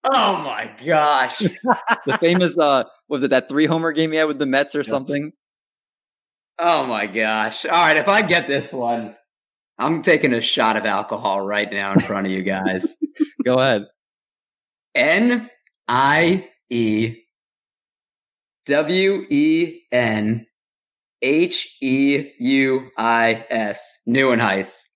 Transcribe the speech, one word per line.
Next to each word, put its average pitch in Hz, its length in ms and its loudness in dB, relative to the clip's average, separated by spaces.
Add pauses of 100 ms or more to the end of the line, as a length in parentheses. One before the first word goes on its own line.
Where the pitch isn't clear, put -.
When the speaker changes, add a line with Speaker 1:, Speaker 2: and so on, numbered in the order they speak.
Speaker 1:
Oh, 226 400 2
my 110 260 -8 (140)
gosh. 147 560 2
<laughs> - 640 -2
Speaker 2:
The 196 140 0
famous, 170 400 2
uh, 139 260 4 (240)
was 139 140 -4
it 139 80 0
that 127 180 2
three 147 160 2
homer 160 280 0
game 160 200 -2
he 156 60 0
had 156 100 2
with 143 100 -6
the 147 80 -2
Mets 139 280 0
or 147 60 -2
Speaker 3:
Yes. 120 80 -6
Speaker 2:
something? 143 440 -4 (1300)
Speaker 1:
Oh, 165 260 2
my 107 220 -2
gosh. 110 580 -2
All - 80 -2
right. 165 240 4
If 151 100 2
I 202 140 4
get 170 260 0
this 139 260 -4
one, 117 440 -4 (640)
I'm 151 240 -2
taking 151 320 2
a 117 80 -2
shot 113 340 0
of 104 80 -4
alcohol 101 560 -2
right 104 320 -4
now 101 220 -4
in 95 60 2
front 98 260 -6
of 95 60 -4
you 95 100 -4
guys. 95 520 -4 (240)
<laughs> - 260 -4
Speaker 2:
Go 123 140 2
ahead. 120 280 0 (1080)
Speaker 1:
N 214 560 0 (380)
I 156 600 2 (220)
E 113 460 0 (1500)
W 185 640 2
E 160 500 2 (100)
N 113 560 0 (760)
H 160 580 0
E 139 580 0
U 131 600 0
I 113 520 0
S. 107 480 -6 (100)
Nieuwenhuis. 117 760 0 (140)